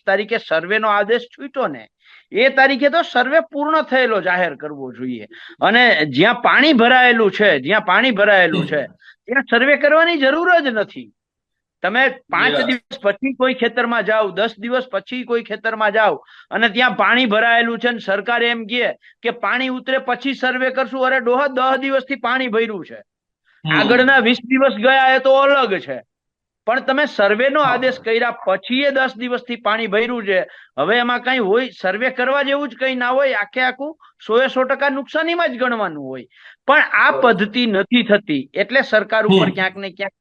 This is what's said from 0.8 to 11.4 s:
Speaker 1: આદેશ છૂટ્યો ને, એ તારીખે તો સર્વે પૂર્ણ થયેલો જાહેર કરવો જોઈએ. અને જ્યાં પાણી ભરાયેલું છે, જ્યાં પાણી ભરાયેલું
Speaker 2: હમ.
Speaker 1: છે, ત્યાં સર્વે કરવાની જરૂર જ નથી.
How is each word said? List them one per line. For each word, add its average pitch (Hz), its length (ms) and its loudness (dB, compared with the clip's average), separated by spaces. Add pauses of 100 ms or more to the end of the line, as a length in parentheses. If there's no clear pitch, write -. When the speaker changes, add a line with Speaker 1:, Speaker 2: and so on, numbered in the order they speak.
Speaker 1:
આદેશ 208 340 0
છૂટ્યો 262 460 -8
ને, 123 200 -14 (440)
એ 254 180 2
તારીખે 262 400 2
તો 330 120 2
સર્વે 262 380 0
પૂર્ણ 302 420 -2
થયેલો 240 400 0
જાહેર 180 340 -2
કરવો 139 360 -12
જોઈએ. 117 360 -10 (340)
અને 196 440 4
જ્યાં 185 360 2
પાણી 247 320 4
ભરાયેલું 240 580 4
છે, 190 280 2
જ્યાં 185 220 0
પાણી 202 300 2
ભરાયેલું 190 500 4
Speaker 2:
હમ. 151 40 -4
Speaker 1:
છે, 143 160 -4 (440)
ત્યાં 254 240 -2
સર્વે 262 280 2
કરવાની 320 400 2
જરૂર 330 420 2
જ 285 80 -2
નથી. 196 440 -6 (720)